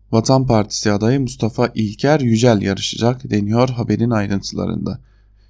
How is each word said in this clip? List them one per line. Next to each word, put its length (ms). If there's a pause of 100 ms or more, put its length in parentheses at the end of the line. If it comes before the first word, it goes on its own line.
(120)
Vatan 360
Partisi 440
adayı 280
Mustafa 560
İlker 440
Yücel 420
yarışacak 680
deniyor 380
haberin 400
ayrıntılarında. 920 (500)